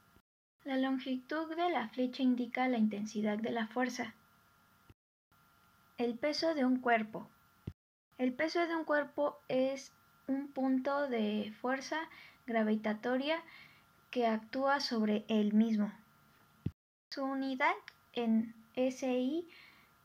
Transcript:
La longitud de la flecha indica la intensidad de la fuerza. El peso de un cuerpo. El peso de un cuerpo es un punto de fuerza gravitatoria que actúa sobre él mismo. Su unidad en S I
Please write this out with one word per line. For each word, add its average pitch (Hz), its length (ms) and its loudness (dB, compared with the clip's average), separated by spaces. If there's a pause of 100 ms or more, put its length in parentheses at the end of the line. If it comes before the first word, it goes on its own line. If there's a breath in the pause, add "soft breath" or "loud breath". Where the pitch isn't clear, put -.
(640)
La 269 140 -2
longitud 269 800 -2
de 349 140 2
la 254 200 -2
flecha 254 340 -2
indica 247 440 2
la 254 120 2
intensidad 214 580 0
de 226 140 -2
la 226 160 -2
fuerza. 247 480 -4 (1800)
El 240 180 -2
peso 302 380 0
de 269 100 2
un 254 140 4
cuerpo. 233 500 0 (880)
El 254 160 0
peso 320 320 0
de 330 100 -2
un 320 80 -2
cuerpo 294 540 0 (100)
es 262 460 0 (320)
un 277 220 -2
punto 269 600 0
de 214 540 0
fuerza 269 380 -2 (480 loud breath)
gravitatoria 226 960 0 (640 loud breath)
que 240 160 0
actúa 262 540 0
sobre 214 480 0
él 214 260 2
mismo. 214 400 4 (1160)
Su 277 120 -6
unidad 269 500 0 (380)
en 226 420 2 (200)
S 254 360 0
I 262 380 0 (580 loud breath)